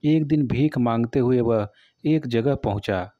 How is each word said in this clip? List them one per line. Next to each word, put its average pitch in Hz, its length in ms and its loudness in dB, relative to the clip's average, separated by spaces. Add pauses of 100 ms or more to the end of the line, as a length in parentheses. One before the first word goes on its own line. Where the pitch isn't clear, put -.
एक 156 200 2
दिन 147 220 0
भीख 139 300 0
मांगते 117 420 0
हुए 123 220 2
वह 113 260 0 (380)
एक 151 220 0
जगह 117 280 0
पहुंचा 101 640 -4